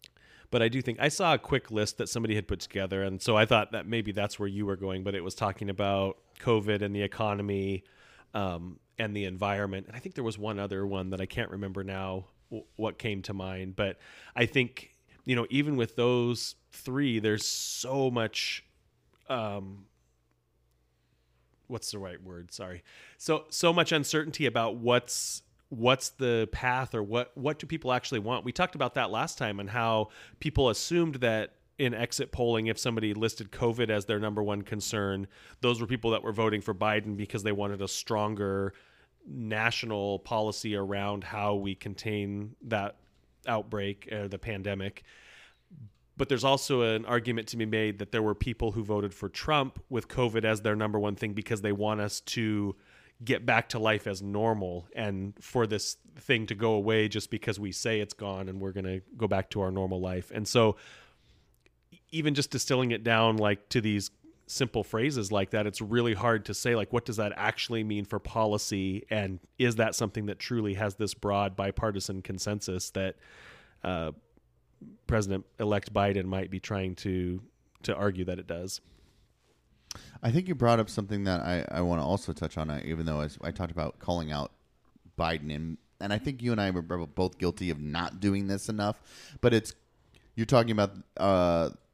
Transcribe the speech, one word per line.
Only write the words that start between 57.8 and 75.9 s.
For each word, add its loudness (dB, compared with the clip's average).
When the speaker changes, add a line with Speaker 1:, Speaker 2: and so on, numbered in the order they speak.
Speaker 1:
it's -6
gone -6
and -6
we're -4
gonna -4
go 0
back 0
to -2
our 0
normal 0
life. -4
And -4
so 6
even 2
just 2
distilling 2
it -2
down, 6
like, 2
to 2
these 2
simple -2
phrases -2
like 2
that, 0
it's -6
really 2
hard 2
to -4
say, 0
like, 0
what 0
does -6
that 0
actually -2
mean -2
for -2
policy? 0
And -2
is 4
that 2
something -2
that -4
truly -2
has -2
this -2
broad 0
bipartisan -2
consensus -4
that, -2
uh, -2
President-elect 0